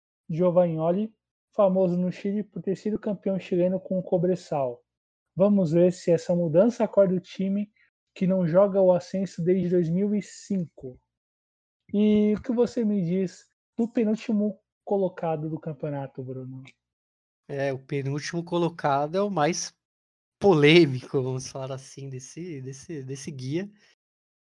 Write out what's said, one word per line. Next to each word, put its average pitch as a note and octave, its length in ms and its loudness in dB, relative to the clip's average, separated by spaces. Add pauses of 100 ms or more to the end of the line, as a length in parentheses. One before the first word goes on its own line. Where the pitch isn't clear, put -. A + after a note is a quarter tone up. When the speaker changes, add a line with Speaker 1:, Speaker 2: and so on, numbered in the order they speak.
(300)
Speaker 1:
Giovagnoli, F3 840 0 (440)
famoso F#3 420 2
no F3+ 140 -2
Chile G3+ 320 -6
por - 180 -12
ter F#3+ 140 -4
sido G#3+ 240 -6
campeão G3 400 -4
chileno F#3 400 0
com F#3 180 -6
o F3+ 60 -2
Cobresal. E3+ 760 -2 (560)
Vamos F#3+ 360 2
ver F3 200 6
se F3+ 200 -4
essa E3+ 240 0
mudança F3 480 2
acorda G3 320 2
o F3+ 40 -2
time G3 520 -4 (420)
que F3+ 140 -2
não F#3 200 2
joga F#3+ 320 4
o F#3 140 6
ascenso F#3 500 -4
desde F3+ 260 2
dois F3 200 2
mil G3+ 240 0
e G3+ 80 0
cinco. - 800 -8 (920)
E G#3 440 4
o - 80 -6
que - 80 -4
você A#3 340 0
me G#3 180 0
diz F3+ 440 -4 (280)
do A#3 120 -2
penúltimo G#3+ 720 -2 (260)
colocado F3 640 -2
do D#3 100 -8
campeonato, C#3 640 -10
Bruno? C3 400 -12 (840)
Speaker 2:
É, C#3 260 -4
o C3 60 -8
penúltimo C#3+ 640 -6
colocado E3 720 -2
é G3 60 0
o G#3 100 -2
mais E3+ 440 -2 (640)
polêmico, D3+ 840 6
vamos C3 260 -6
falar C3+ 240 -10
assim, C3+ 380 -12
desse, C#3 520 -14
desse, C3+ 420 -12
desse C3+ 280 -12
guia, C#3+ 400 -6 (800)